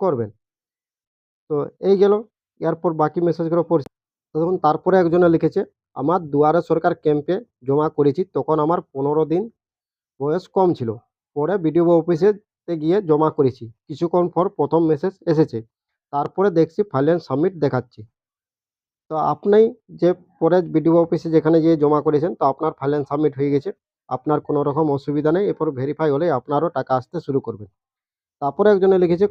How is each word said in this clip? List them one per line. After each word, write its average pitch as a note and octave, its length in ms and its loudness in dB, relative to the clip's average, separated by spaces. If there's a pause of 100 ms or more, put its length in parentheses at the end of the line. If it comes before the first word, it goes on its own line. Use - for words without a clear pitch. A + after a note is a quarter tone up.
করবেন। B2+ 300 -2 (1200)
তো D3+ 40 -4 (260)
এই F#3+ 180 2
গেল G3+ 160 4 (460)
এরপর E3 320 -2
বাকি D#3 280 -2
মেসেজগুলো E3+ 440 -2
পড়ছি। E3 260 -2 (440)
তো - 40 -4
দেখুন, F3+ 200 -2
তারপরে D#3+ 380 0
একজনে F3 320 4
লিখেছে, E3 320 0 (360)
"আমার D#3 240 -2
দুয়ারে D3+ 420 2
সরকার E3 320 0
ক্যাম্পে D3+ 400 -2 (300)
জমা C#3+ 240 0
করেছি, D3 360 0
তখন D3+ 340 -4
আমার E3 240 0
পনেরো C#3+ 420 -4
দিন D#3+ 180 -2 (760)
বয়স D3+ 280 -4
কম F#3+ 260 2
ছিল। A#2 160 -6 (460)
পরে D3+ 220 -2
বিডিও E3 320 0
অফিসেতে E3+ 840 0
গিয়ে D#3+ 260 0
জমা D#3 280 2
করেছি। C3+ 340 -2 (200)
কিছুক্ষণ E3+ 440 -2
পর E3+ 200 -2
প্রথম D#3+ 380 -2
মেসেজ D#3 280 -2 (120)
এসেছে। D3 320 0 (540)
তারপরে D3 380 -2
দেখছি D#3+ 320 0
ফাইল C#3 260 -2
and E3+ 140 0
সাবমিট D#3 340 -2
দেখাচ্ছে।" C3+ 440 -4 (1120)
তো D#3+ 40 -8 (100)
আপনি G3+ 340 2 (320)
যে E3 200 0 (280)
পরে E3 240 2
বিডিও D#3 340 0
অফিসে E3 340 0
যেখানে D#3+ 300 4
গিয়ে E3 160 2
জমা D3 260 2
করেছেন, D#3 320 0
তো - 100 -4
আপনার D3+ 280 -2
ফাইল C#3 220 -4
and D3 140 -4
সাবমিট D3 280 -2
হয়ে C#3+ 140 -2
গেছে, C#3+ 200 -2 (380)
আপনার D3+ 320 -2
কোনো D3 220 -4
রকম C#3+ 280 -2
অসুবিধা C#3+ 420 -2
নেই। F#3+ 140 0
এরপর D#3+ 240 -4
ভেরিফাই D3 400 -4
হলে C#3+ 200 0
আপনারও D3 380 -2
টাকা C3 260 -6
আসতে C3 260 -4
শুরু C3+ 200 -4
করবে। G#2 260 -12 (760)
তারপরে C#3+ 280 0
একজনে F#3+ 280 4
লিখেছে, F3 320 2